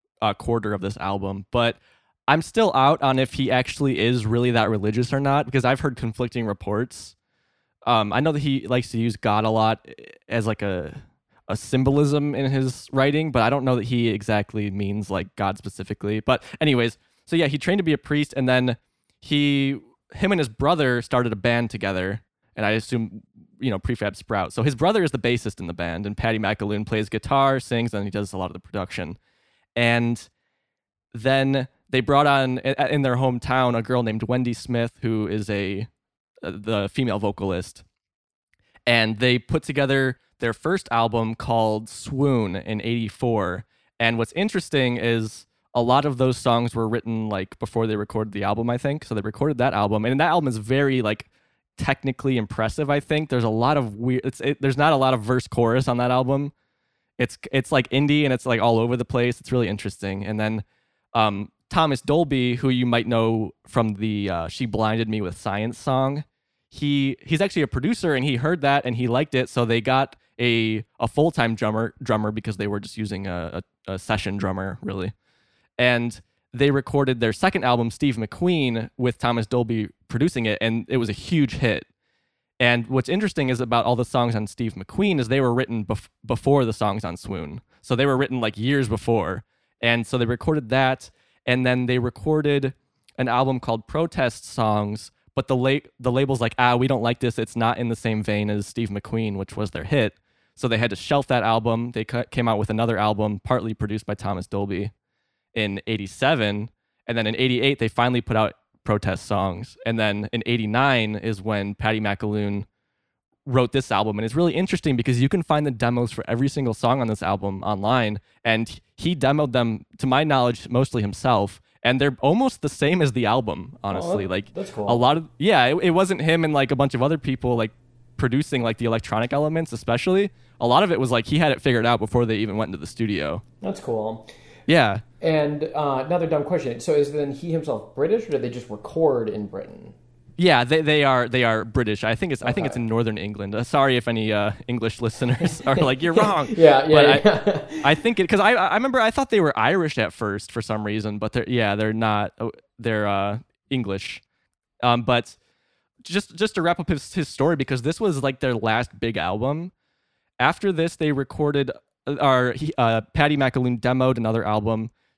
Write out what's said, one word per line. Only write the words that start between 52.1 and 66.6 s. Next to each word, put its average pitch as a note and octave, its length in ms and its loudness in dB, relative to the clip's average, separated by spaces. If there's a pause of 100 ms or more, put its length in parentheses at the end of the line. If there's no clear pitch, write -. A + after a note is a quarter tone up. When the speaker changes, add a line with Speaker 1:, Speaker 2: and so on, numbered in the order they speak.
Speaker 1:
impressive, A2+ 540 -2
I C#3+ 100 2
think. D3+ 300 -4
There's B2 140 0
a A2+ 40 2
lot A#2+ 280 2
of A2+ 180 -2
weird, B2 300 -2
it's, - 160 -6
it, C#3 200 -4
there's C3+ 160 0
not D3+ 160 4
a D3 40 4
lot C3 180 4
of A2 80 -2
verse B2 240 0
chorus A#2+ 420 2
on B2 100 0
that B2 120 0
album. C3+ 420 0 (640)
It's, - 200 -4 (140)
it's, C3 180 0
like, C3 200 2
indie, D3 340 2
and C3+ 80 2
it's, B2 140 -2
like, A#2 140 0
all A#2 180 4
over A#2+ 180 0
the A#2+ 80 -4
place. A#2+ 360 -2
It's - 120 -8
really A#2+ 160 0
interesting. G2 560 -6
And G#2+ 160 -6
then, G#2+ 240 -2 (500)
um, G#2 380 0 (180)
Thomas D#3 300 0
Dolby, C3+ 560 2
who C3+ 120 0
you B2 160 2
might A#2+ 220 0
know A2+ 460 0 (140)
from A2 280 0
the, G#2 340 -4
uh, E2+ 200 -4
"She - 180 -6
Blinded A2 420 0
Me G#2+ 120 -2
with F2+ 180 -6
Science" G#2+ 400 -4
song, C#3 460 -2 (440)